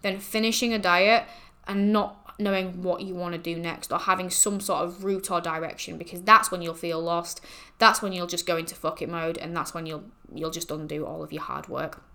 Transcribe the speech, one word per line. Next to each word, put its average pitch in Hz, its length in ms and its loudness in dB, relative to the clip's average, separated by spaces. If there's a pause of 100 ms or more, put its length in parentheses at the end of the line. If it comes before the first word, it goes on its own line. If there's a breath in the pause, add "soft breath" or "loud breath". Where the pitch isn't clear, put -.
than 196 180 -2
finishing 226 540 0
a 214 60 0
diet 190 460 6 (420 loud breath)
and 202 240 4
not 208 260 2 (220)
knowing 190 420 0
what 185 200 -2
you 190 120 -8
wanna 175 240 -4
do 170 180 -4
next 165 360 -6
or 165 80 0
having 185 300 0
some 202 300 2
sort 175 220 0
of 175 220 -4
route 190 260 0
or 175 120 2
direction, 160 560 -6
because 175 260 -10
that's 214 260 8
when 180 120 -4
you'll 165 120 -6
feel 165 260 -4
lost. 170 420 -2 (360 loud breath)
That's - 240 6
when 190 120 -4
you'll 175 140 -4
just 175 200 -4
go 170 100 2
into 165 160 -6
fuck 160 280 -4
it 156 80 -4
mode, 165 280 -2
and 170 180 -6
that's 160 180 -4
when 165 120 -6
you'll, 156 200 -8 (280)
you'll 160 180 -4
just 165 200 -8
undo 151 340 -4
all 160 160 -8
of 147 100 -10
your 151 120 -8
hard 143 240 -8
work. - 340 -6 (140)